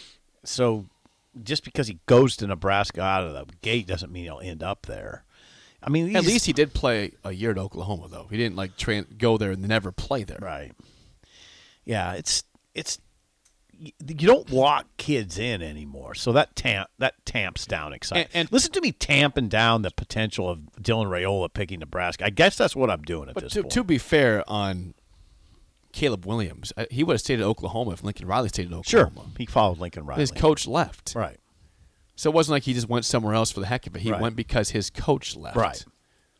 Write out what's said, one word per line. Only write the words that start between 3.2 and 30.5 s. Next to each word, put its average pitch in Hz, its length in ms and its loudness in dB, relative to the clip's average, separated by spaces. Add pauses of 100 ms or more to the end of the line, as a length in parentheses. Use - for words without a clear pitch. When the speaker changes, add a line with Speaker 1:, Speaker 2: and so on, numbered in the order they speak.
Speaker 1:
of 78 80 -8
the 69 180 -12 (120)
gate 110 240 0
doesn't 82 240 -6
mean 90 140 -10
he'll 73 160 -12
end 82 200 -10
up 95 240 -6
there. 52 380 -12 (580)
I - 80 -6
mean, 165 260 2
Speaker 2:
At 185 80 4
Speaker 1:
he's 185 100 4
Speaker 2:
least 139 120 2
he 147 80 0
did 147 220 2
play 113 380 0 (100)
a 98 80 -6
year 101 180 -2
at 98 80 0
Oklahoma, 95 500 -6
though. 95 220 -16
He 107 80 -4
didn't, 110 200 -2
like, 95 200 -6
tran-, 104 400 -4
go 113 200 4
there 104 120 0
and 95 180 -4
never 104 240 0
play - 320 -4
there. - 160 -12
Speaker 1:
Right. 73 320 -10 (1120)
Yeah, 92 300 -2
it's, - 300 -2 (300)
it's, - 260 -8 (800)
y-, 156 120 -16 (160)
you 156 200 2
don't 254 240 8
lock 135 360 4 (100)
kids 107 400 -2
in 110 240 -2
anymore, 73 540 -12
so - 160 0
that 139 240 4
tamp-, 101 420 -2
that - 280 -2
tamps 98 400 -4
down 76 280 -6
excitement. 175 400 -4
Speaker 2:
And, 170 80 0
and 160 100 -2
Speaker 1:
Listen 269 220 2
to 370 80 0
me 320 100 0
tamping 139 560 2
down 113 360 4
the 90 80 -4
potential 104 580 -4
of 82 100 -6 (220)
Dylan 110 260 0
Raiola 92 460 0
picking 95 260 -6
Nebraska. 87 460 -4
I 107 40 4
guess 160 280 4
that's 214 180 2
what 131 140 2
I'm 82 140 -2
doing 78 260 -6
at 64 60 -12
Speaker 2:
But - 80 -6
Speaker 1:
this - 100 -8
Speaker 2:
to, 208 100 0
Speaker 1:
point. 135 100 -6
Speaker 2:
to 240 100 2
be 170 140 2
fair 120 520 4
on 95 440 -4 (960)
Caleb 110 340 0
Williams, 104 500 -4
uh, 110 140 -6
he 131 140 0
would 170 100 2
have 110 80 2
stayed 127 180 0
at 101 60 0
Oklahoma 110 460 -2
if - 120 -10
Lincoln 101 240 -6
Riley 113 220 0
stayed 87 240 -6
at 82 120 -10
Speaker 1:
Sure, 202 220 8
Speaker 2:
Oklahoma. - 300 -10
Speaker 1:
he 120 80 -6
followed 101 320 4
Lincoln 82 280 -8
Riley. 71 160 -2
Speaker 2:
His 139 100 0
coach 151 360 4